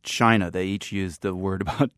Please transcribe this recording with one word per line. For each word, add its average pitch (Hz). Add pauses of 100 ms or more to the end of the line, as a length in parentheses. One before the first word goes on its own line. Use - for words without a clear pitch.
China. 113
They 92
each 98
used 95
the 95
word 95
<laughs> 101
about -